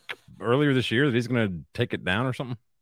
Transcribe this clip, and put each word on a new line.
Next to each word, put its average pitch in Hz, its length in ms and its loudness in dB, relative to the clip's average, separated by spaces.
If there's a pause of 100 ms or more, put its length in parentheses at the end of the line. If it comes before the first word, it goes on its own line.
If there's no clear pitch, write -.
(420)
earlier 135 320 4
this 127 180 0
year 123 140 4
that 123 100 2
he's 120 120 0
gonna 107 340 0 (120)
take - 200 -2
it - 100 -6
down 101 220 0
or 127 80 -2
something? 127 240 -8 (240)